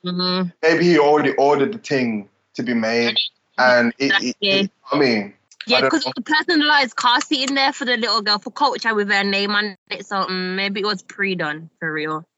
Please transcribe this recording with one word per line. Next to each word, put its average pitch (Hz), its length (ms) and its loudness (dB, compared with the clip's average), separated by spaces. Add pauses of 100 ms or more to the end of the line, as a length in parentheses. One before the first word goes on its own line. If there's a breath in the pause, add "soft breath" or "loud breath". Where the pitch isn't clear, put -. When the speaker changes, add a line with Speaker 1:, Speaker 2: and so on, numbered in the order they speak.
Speaker 1:
Mm-hmm. 180 440 -2 (140)
Speaker 2:
Maybe 165 220 4
he 170 140 6
already 147 360 4
ordered 139 380 2
the 117 40 -10
thing 117 520 -2 (240)
to 123 100 -6
be 120 100 -2
made, 117 440 0 (400)
and 123 400 4
it, 139 160 0 (100)
it, 123 160 -4
it, 196 220 0
Speaker 1:
Exactly. 196 100 -4 (220)
Speaker 2:
I 143 40 0
mean, 110 360 2 (340)
Speaker 1:
Yeah, 233 100 2
Speaker 2:
I - 40 4
don't 135 80 2
Speaker 1:
'cause 320 160 0
Speaker 2:
know. 262 100 -6
Speaker 1:
of - 0 -
the 247 60 -8
personalized 302 760 0
car 247 240 2
seat 269 300 -4
in 285 60 -2
there 277 180 2
for - 100 -8
the 240 140 -2
little 220 240 -2
girl 208 180 -2
for 226 120 -12
culture 233 440 0
with 208 160 0
her 202 140 2
name 202 260 -2
on 208 240 -2 (140)
it, 202 160 -10
so, 196 200 -4
mm, 185 300 -4
maybe 196 240 -4
it 190 60 -4
was 208 180 -4
pre-done 165 680 -6 (100)
for 160 120 -6
real. 156 340 -6 (120)